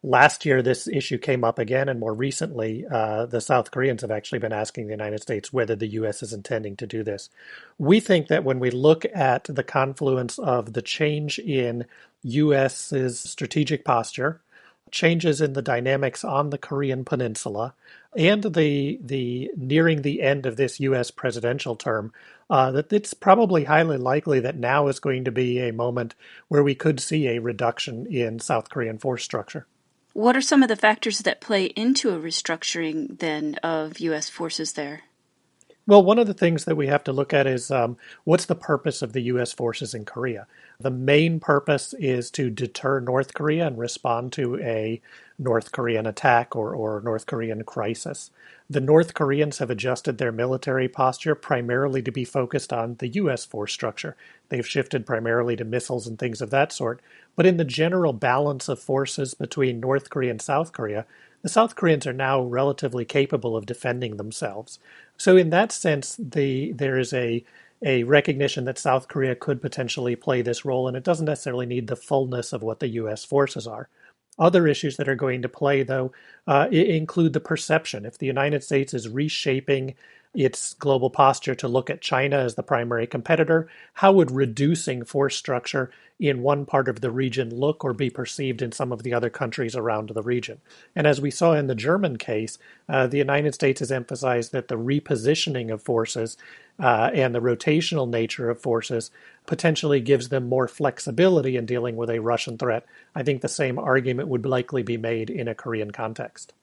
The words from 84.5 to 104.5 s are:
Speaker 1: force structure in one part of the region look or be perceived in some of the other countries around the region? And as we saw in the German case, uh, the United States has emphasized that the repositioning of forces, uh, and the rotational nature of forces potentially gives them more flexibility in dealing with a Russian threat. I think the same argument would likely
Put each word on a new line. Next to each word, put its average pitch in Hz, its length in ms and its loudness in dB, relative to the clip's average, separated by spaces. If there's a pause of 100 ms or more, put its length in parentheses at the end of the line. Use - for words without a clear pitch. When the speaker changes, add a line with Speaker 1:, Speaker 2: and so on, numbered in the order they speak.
Speaker 1:
force 139 320 0
structure 131 540 -4 (300)
in 135 240 0
one 143 240 2
part 135 200 2
of 110 140 -4
the 127 80 -2
region 123 400 -2
look 139 340 -2
or 127 100 -2
be 123 180 -2
perceived 131 500 -6
in 117 100 -4
some 127 200 -4
of 110 100 -8
the 120 120 -4
other 117 160 0
countries 120 460 -4
around 110 340 -2
the 110 120 -6
region? 120 400 -4 (340)
And 151 120 2
as 135 120 4
we 139 120 -2
saw 165 220 4
in 147 120 2
the 131 80 0
German 143 440 0
case, 110 420 -4 (280)
uh, 131 200 2
the 135 100 0
United 143 380 2
States 139 240 2
has 127 120 -4
emphasized 123 600 -2
that 127 160 -4
the 117 100 -4
repositioning 127 960 -2
of 107 80 -8
forces, 113 560 -2 (420)
uh, 120 320 4
and 131 220 2
the 120 80 -2
rotational 147 640 0
nature 117 440 -2
of 117 100 -6
forces 117 480 -4 (380)
potentially 156 520 2
gives 123 300 2
them 127 180 -2
more 127 200 2
flexibility 135 880 2
in 117 80 -4
dealing 120 300 -2
with 117 140 -4
a 113 120 -2
Russian 117 340 -2
threat. 117 300 -2 (300)
I 143 80 -6
think 131 180 0
the - 80 -4
same 127 300 -2
argument 131 500 0
would 123 160 -2
likely 127 380 -2